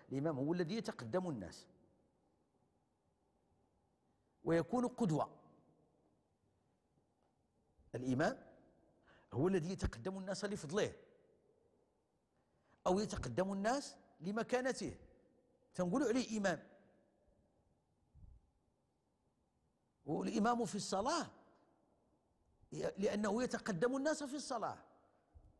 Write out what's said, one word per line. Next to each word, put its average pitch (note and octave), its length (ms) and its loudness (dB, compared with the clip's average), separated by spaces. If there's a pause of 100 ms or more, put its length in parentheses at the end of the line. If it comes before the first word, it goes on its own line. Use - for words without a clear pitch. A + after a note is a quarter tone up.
(120)
الإمام C#3 260 0
هو D3 160 0
الذي F3 220 -2
يتقدم F3+ 540 -2
الناس G2 380 -8 (2750)
ويكون E3+ 440 4
قدوة. D#3 420 2 (2750)
الإمام C3 420 0 (960)
هو C#3 140 4
الذي F#3 240 2
يتقدم F#3+ 460 -4
الناس F#3+ 280 -4
لفضله F#3+ 480 0 (1900)
أو F#3 120 6
يتقدم F#3+ 540 0
الناس A3+ 420 0 (240)
لمكانته، A3 800 -2 (760)
تنقول F#3 300 2
عليه A3 340 2
إمام. F#3 340 0 (3250)
والإمام G#3 600 2
في F3+ 100 -4
الصلاة G#3+ 520 0 (1400)
لأنه G3+ 720 0
يتقدم A#3+ 540 0
الناس D4 260 2
في C4+ 120 -6
الصلاة، G#3 420 -4 (840)